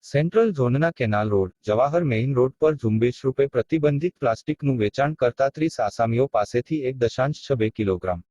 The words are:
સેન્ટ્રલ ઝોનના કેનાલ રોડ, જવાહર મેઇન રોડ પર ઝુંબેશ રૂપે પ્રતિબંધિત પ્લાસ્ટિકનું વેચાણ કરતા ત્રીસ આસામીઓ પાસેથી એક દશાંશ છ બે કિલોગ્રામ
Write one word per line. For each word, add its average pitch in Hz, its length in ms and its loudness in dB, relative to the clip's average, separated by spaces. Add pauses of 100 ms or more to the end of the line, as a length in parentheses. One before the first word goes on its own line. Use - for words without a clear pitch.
સેન્ટ્રલ 175 480 2
ઝોનના 139 380 2
કેનાલ 107 400 -2
રોડ, 95 200 0 (140)
જવાહર 139 380 2
મેઇન 127 320 0
રોડ 127 240 2
પર 156 160 2
ઝુંબેશ 117 480 0
રૂપે 139 240 0
પ્રતિબંધિત 147 720 0
પ્લાસ્ટિકનું 135 580 -2
વેચાણ 135 380 0
કરતા 131 340 0
ત્રીસ 156 300 -4
આસામીઓ 117 480 0
પાસેથી 123 520 -2 (100)
એક 131 100 -10
દશાંશ 131 420 0
છ 135 200 -2
બે 110 100 2
કિલોગ્રામ 92 600 -2